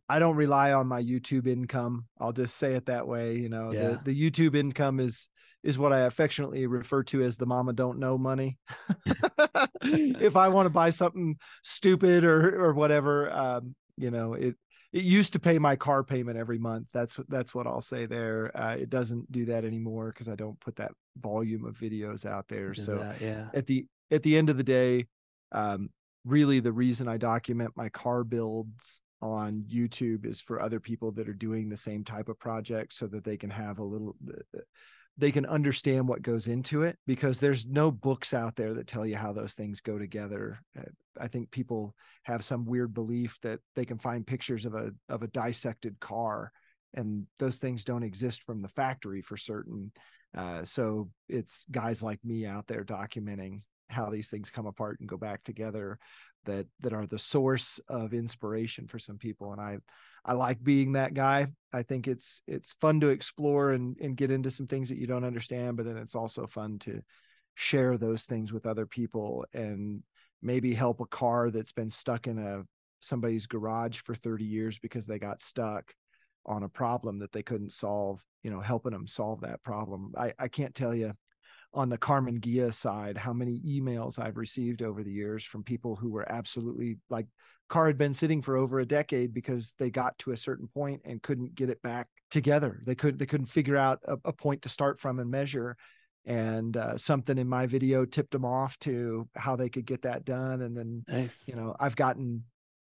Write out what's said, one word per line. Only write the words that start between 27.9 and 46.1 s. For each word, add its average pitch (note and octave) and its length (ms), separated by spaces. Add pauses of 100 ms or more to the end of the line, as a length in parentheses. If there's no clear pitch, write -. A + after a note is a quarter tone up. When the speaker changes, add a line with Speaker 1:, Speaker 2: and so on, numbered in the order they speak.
Speaker 1:
builds A2+ 760 (200)
on G#2+ 480
YouTube A#2 560
is A2 160
for - 220
other A2 180
people A2+ 320
that A2 160
are G#2+ 60
doing A2 340
the G#2 80
same G#2+ 280
type A2 240
of A2+ 100
project A2+ 560
so A#2 140
that G2+ 160
they G#2+ 120
can G#2 140
have G#2 300
a G#2+ 40
little, G#2+ 320 (1000)
they C#3+ 140
can C#3 160
understand C3+ 640
what - 140
goes A#2 260
into C3 340
it, E3+ 240
because C3 320
there's C3+ 260
no D3 280
books B2+ 420
out A#2 220
there A2 180
that A#2+ 140
tell A2 180
you G#2+ 100
how G#2 160
those G#2+ 220
things G#2 260
go G#2+ 160
together. G#2 640 (180)
Uh, - 60 (380)
I B2 80
think A#2+ 240
people A2+ 420 (300)
have A#2 200
some A#2+ 200
weird B2 280
belief A#2 500
that A#2 180 (160)
they B2+ 80
can A#2 140
find A#2+ 280
pictures A#2+ 380
of A2 100
a, A2 160 (180)
of A#2 140
a A2+ 60
dissected A#2 720
car, G#2+ 500 (440)